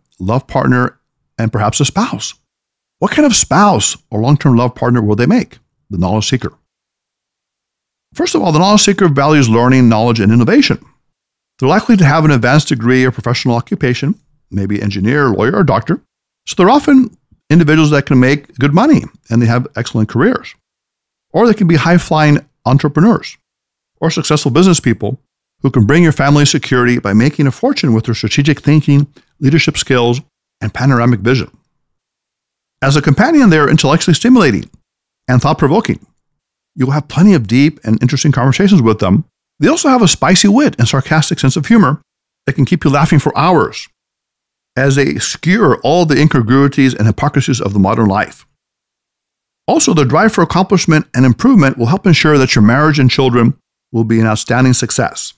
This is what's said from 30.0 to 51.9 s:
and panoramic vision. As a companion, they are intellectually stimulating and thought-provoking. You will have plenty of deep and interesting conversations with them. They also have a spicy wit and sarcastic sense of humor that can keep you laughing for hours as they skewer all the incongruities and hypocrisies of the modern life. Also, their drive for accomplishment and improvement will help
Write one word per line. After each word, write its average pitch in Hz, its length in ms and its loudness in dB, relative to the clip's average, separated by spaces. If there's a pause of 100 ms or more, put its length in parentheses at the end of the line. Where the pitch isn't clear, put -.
and 107 120 -8
panoramic 120 480 0
vision. 117 300 -2 (1300)
As 139 140 2
a 143 60 0
companion, 247 480 2
they 156 80 4
are 147 120 2
intellectually 160 440 0
stimulating 185 560 2 (580)
and 127 120 0
thought-provoking. 151 640 -2 (680)
You 127 120 -2
will 139 60 -2
have 147 160 -4
plenty 196 260 2
of 117 120 0
deep 135 380 0
and 110 180 -2
interesting 143 300 0
conversations 139 500 2
with 110 160 0
them. 101 260 0 (340)
They 165 100 0
also 320 200 0
have 254 140 2
a 185 60 4
spicy 185 400 0
wit 254 300 0
and 120 80 0
sarcastic 147 540 -2
sense 135 160 0
of 151 100 -6
humor 160 360 2 (420)
that 139 80 -4
can 139 140 -2
keep - 180 -2
you 147 60 0
laughing 143 280 0
for - 180 -2
hours 151 520 -2 (880)
as 135 180 0
they 139 220 -2
skewer - 640 -2
all 175 240 0
the 160 160 0
incongruities 135 760 2
and 107 120 -2
hypocrisies 131 560 -2
of 98 100 -4
the 104 60 -2
modern 107 280 0
life. 98 400 -4 (1200)
Also, 269 280 0
their 151 100 2
drive 175 280 2
for 175 100 0
accomplishment 165 720 0
and 127 100 2
improvement 135 540 2
will 117 80 -2
help 170 200 -2